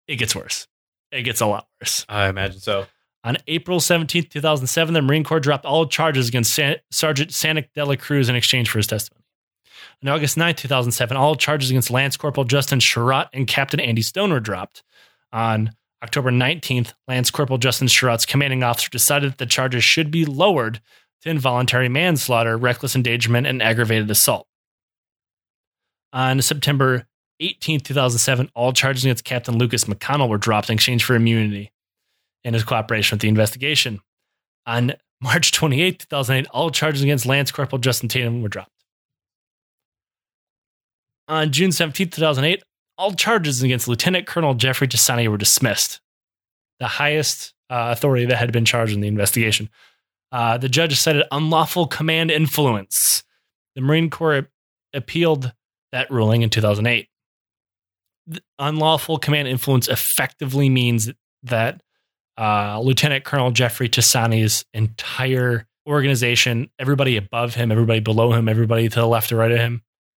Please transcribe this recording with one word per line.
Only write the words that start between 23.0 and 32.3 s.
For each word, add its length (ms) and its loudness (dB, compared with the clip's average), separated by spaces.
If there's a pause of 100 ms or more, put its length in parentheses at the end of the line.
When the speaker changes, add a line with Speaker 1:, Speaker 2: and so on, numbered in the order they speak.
Speaker 1:
and 160 -2
aggravated 480 0
assault. 380 0 (1700)
On 280 2
September 640 0 (340)
eighteenth, 420 -4
two 100 -10
thousand 260 2
seven, 360 0
all 160 0
charges 320 0
against 220 0
Captain 320 -4
Lucas 260 2
McConnell 460 0
were 80 0
dropped 320 0
in 60 2
exchange 280 2
for 120 2
immunity 580 0 (720)